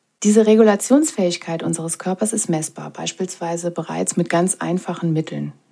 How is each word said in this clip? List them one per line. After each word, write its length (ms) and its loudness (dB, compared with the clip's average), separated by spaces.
Diese 240 6
Regulationsfähigkeit 1160 4
unseres 360 -4
Körpers 340 -4
ist 160 -4
messbar, 420 -4
beispielsweise 800 -6
bereits 460 -6
mit 120 0
ganz 280 0
einfachen 560 -4
Mitteln, 400 -4